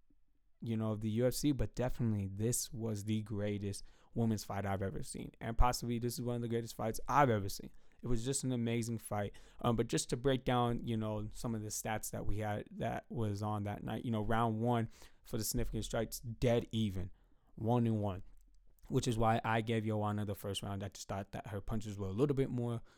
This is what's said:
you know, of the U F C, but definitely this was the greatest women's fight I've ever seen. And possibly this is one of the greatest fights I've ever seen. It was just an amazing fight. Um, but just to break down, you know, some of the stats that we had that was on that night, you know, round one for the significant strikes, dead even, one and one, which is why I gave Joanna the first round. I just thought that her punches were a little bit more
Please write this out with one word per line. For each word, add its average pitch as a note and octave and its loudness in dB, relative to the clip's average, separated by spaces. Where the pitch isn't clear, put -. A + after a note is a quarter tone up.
you A#2 0
know, A2 2
of G#2 0
the A2 0
U A#2 4
F B2 4
C, D3 2
but A#2 0
definitely A2+ 0
this A2+ 0
was G#2+ -4
the G#2+ 2
greatest G#2 -2
women's A2+ 2
fight G2+ -4
I've G2 0
ever - -2
seen. - -10
And A2+ -4
possibly A#2+ 6
this B2 -2
is B2 -6
one A#2+ -2
of A#2+ -4
the A#2 -2
greatest A#2 -2
fights A2 -2
I've C3+ 6
ever G2+ 2
seen. - -8
It A#2+ -6
was A#2 2
just C3+ -2
an C3 0
amazing A#2 0
fight. G#2 -4
Um, A#2 4
but A#2 2
just - -2
to C3+ -2
break C3+ 2
down, A#2+ 2
you A2+ -2
know, G#2+ -2
some A#2 -4
of G#2+ -4
the G#2+ -6
stats A2 -4
that G#2+ -4
we G#2 4
had G#2+ -2
that A#2 -4
was G#2+ -2
on G#2+ -2
that G#2 -6
night, A2+ -4
you A#2 -2
know, A2 2
round A2+ 2
one A#2 2
for - -6
the G#2+ 0
significant A2+ 0
strikes, A2+ -2
dead A#2 2
even, G2 0
one A#2 4
and A2 2
one, F#2+ -2
which C#3 2
is A2 2
why A2+ 6
I A2+ 2
gave A2+ 0
Joanna G#2 0
the G2+ -4
first G2+ -6
round. G2+ -4
I G2 -6
just - -14
thought G2+ -6
that - -8
her G2+ -6
punches G#2+ -2
were G2 -4
a F#2+ -4
little C3 4
bit C3+ 2
more A#2+ -2